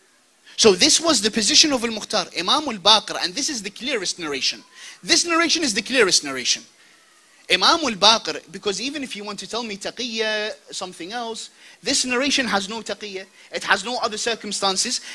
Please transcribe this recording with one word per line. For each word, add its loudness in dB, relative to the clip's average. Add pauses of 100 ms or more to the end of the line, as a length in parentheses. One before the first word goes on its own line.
(560)
So 8
this 4
was 2
the 0
position 4
of 0
Al-Mukhtar, -2 (100)
Imam 0
Al-Baqir, 4
and -4
this -2
is -6
the -10
clearest -4
narration. -4 (380)
This 2
narration 2
is 0
the -2
clearest 4
narration. -4 (880)
Imam 4
Al-Baqir, 2
because -6
even -6
if -10
you -10
want -10
to -12
tell -6
me -8
taqiyya, -4 (180)
something -10
else, -8 (320)
this 0
narration 2
has 0
no -6
taqiyya, -8 (260)
it -6
has 0
no -4
other -2
circumstances. -2 (120)